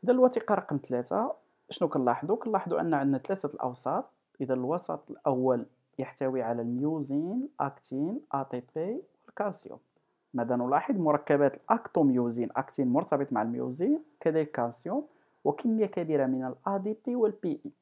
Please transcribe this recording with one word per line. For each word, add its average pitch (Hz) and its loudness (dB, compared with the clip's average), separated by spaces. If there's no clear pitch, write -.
إذا 214 4
الوثيقة 247 6
رقم 151 -2
ثلاثة 151 -2
شنو 165 -2
كنلاحظوا؟ 135 0
كنلاحظوا 190 -2
أن 165 0
عندنا 139 2
ثلاثة 151 -4
الأوساط. 131 -4
إذا 131 0
الوسط 151 -4
الأول 127 2
يحتوي 131 -2
على 117 -2
الميوزين، 151 -2
الأكتين، 147 -4
أ 139 -2
تي 123 -6
بي 185 -4
والكالسيوم. - -8
ماذا 123 0
نلاحظ؟ 139 0
مركبات 147 4
الأكتوميوزين، 123 2
أكتين 131 -2
مرتبط 139 0
مع 107 0
الميوزين، 127 -2
كذلك 160 2
الكالسيوم، 165 -4
وكمية 214 2
كبيرة 160 0
من 131 0
ال 127 -6
أ 196 0
دي 208 -4
بي 247 -2
وال 220 2
بي 160 -2
إي. 147 -10